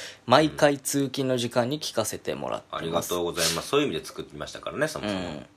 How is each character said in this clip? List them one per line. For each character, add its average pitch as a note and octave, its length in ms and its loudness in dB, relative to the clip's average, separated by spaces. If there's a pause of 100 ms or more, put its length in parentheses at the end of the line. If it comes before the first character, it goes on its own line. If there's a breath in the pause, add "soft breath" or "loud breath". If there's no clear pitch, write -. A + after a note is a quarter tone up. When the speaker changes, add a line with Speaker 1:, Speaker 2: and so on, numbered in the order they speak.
(260 loud breath)
Speaker 1:
毎 D3 240 8
回 D3 280 4
通 C#3+ 260 0
勤 C3 240 0
の B2+ 100 2
時 A#2 120 0
間 B2 200 2
に D3+ 80 -2
聞 - 160 -8
か A2 100 0
せ - 140 -6
て - 160 -4
も C2 160 -6
ら A1 80 -4
っ - 40 -8
て - 100 -20
ま C#2+ 80 -4
す。」 - 20 -6
Speaker 2:
う - 0 -
ん。 - 0 -
あ - 0 -
り E2 80 -4
が E2 120 0
と F2 180 -2
う F2 40 0
ご E2+ 80 -2
ざ E2 140 0
い - 60 2
ま E2 100 -2
す。 - 60 -8
そ C#3 100 4
う - 20 6
い D3 40 4
う - 20 2
意 A2+ 40 0
味 D#2+ 100 -2
で - 40 -14
作 - 180 -10
っ - 20 -8
て - 80 -16
み D2 80 -12
ま D2+ 80 -6
し - 40 -14
た - 60 -10
か - 120 -8
ら E2+ 60 -8
ね、 D3+ 120 0
そ - 100 -6
も G#2 100 -4
そ G2+ 60 -2
も。 F#2 60 -2
Speaker 1:
う - 20 -6
ん。 F2 40 -6
Speaker 2:
う - 40 -6
ん。 C#2+ 140 -10 (120)